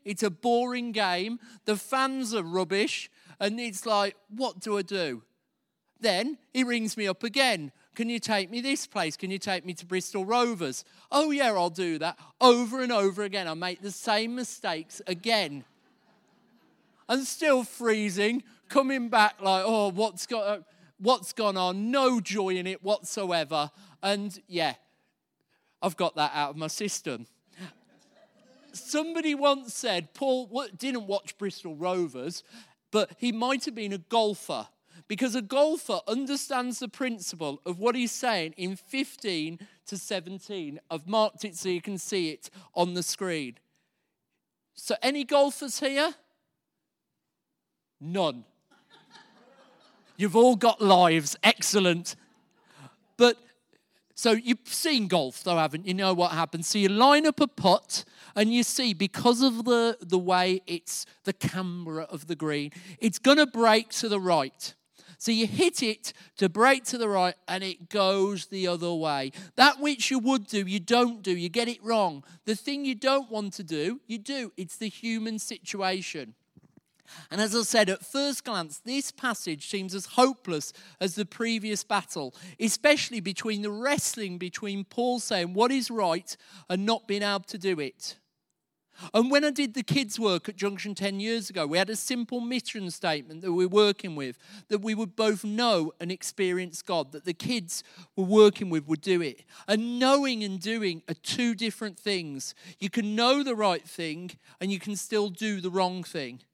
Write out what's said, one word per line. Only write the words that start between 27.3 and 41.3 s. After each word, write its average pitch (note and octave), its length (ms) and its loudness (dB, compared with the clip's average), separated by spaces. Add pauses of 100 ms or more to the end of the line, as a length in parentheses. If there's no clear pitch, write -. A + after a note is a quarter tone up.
Somebody D#4+ 600 -2
once C#4 400 0
said F3+ 400 -4
Paul B3+ 340 0
w-, A#3 300 -6
didn't A#3+ 300 -6
watch G3 320 -4
Bristol F#3 360 -8
Rovers, E3+ 680 -4 (480)
but G#3+ 260 0
he A#3+ 140 -2
might A#3+ 340 -2
have C4+ 80 -8
been G#3+ 200 -6
a G3 40 -6
golfer, G3 720 -2 (400)
because G#3+ 260 -2
a B3+ 80 0
golfer C4+ 680 0
understands B3+ 720 -4
the B3 120 -8
principle F3+ 760 -6
of F3 140 -6
what A#3 160 2
he's A#3+ 160 -2
saying F3+ 440 -2
in F#3+ 200 -6
fifteen F3 840 -6 (300)
to G3+ 100 -10
seventeen. F3+ 840 -8 (120)
I've D#3+ 160 -8
marked G#3+ 360 0